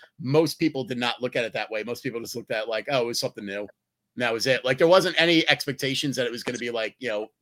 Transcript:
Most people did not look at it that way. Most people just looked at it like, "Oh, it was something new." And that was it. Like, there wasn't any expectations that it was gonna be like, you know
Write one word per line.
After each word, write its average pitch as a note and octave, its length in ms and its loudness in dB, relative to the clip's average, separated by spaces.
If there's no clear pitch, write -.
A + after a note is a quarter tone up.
Most D3 380 2
people C#3 260 0
did B2 140 -6
not A#2+ 240 -2
look B2 120 -2
at B2 100 0
it G#2+ 100 -6
that A2 160 -4
way. G#2+ 120 -4
Most A#2 200 -8
people A#2 180 -6
just A2+ 160 -10
looked A#2 160 -8
at A2 120 -2
it A2+ 40 -10
like, A2 220 -4
"Oh, C3+ 140 2
it - 20 -4
was A#2+ 120 -4
something A2+ 280 -6
new." G2+ 200 -6
And B2 60 -4
that A#2 100 0
was A#2 140 -2
it. B2+ 180 2
Like, C3 140 0
there E3+ 80 6
wasn't E3 340 6
any E3 280 4
expectations C#3 640 -2
that B2 120 0
it A2+ 40 -4
was A#2 140 -10
gonna B2 140 -4
be A#2+ 120 -6
like, A2 300 -4
you B2+ 80 -6
know G#2+ 180 -4